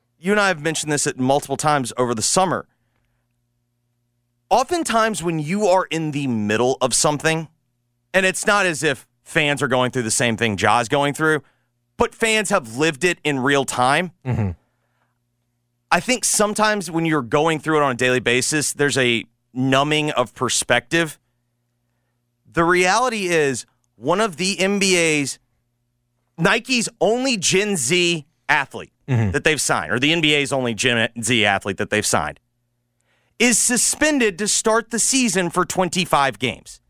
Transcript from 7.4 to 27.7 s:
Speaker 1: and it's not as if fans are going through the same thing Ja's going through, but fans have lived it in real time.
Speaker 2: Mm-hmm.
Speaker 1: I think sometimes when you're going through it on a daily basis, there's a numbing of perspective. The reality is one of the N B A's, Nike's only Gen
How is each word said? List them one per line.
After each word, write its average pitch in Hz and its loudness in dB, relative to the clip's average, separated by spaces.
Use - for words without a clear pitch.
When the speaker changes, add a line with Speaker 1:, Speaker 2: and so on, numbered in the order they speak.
Speaker 1:
and 190 2
it's 185 -2
not 208 2
as 151 -2
if 143 -2
fans 147 -2
are 143 -2
going 127 2
through 127 -4
the 110 -2
same 120 0
thing 107 0
Ja's 110 2
going 143 0
through, 156 0
but 233 0
fans 220 0
have 127 -4
lived 151 0
it 175 0
in 143 0
real 139 2
time. 147 0
Speaker 2:
Mm-hmm. 120 -2
Speaker 1:
I 170 4
think 240 -2
sometimes 208 0
when 165 -2
you're 156 0
going 147 0
through 156 0
it 147 2
on 139 0
a 120 -4
daily 127 2
basis, 127 0
there's 139 0
a 120 0
numbing 139 2
of 120 -2
perspective. 135 -2
The 165 2
reality 185 2
is 147 0
one 151 -2
of 202 -2
the 185 -4
N 196 0
B 190 2
A's, 156 0
Nike's 220 0
only 240 0
Gen 190 0